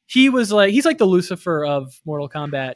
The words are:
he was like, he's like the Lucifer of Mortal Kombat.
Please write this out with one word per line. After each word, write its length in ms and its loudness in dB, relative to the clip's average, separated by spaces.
he 240 4
was 220 0
like, 200 4
he's 140 2
like 120 0
the 80 2
Lucifer 600 0
of 400 -6
Mortal 240 -8
Kombat. 460 -8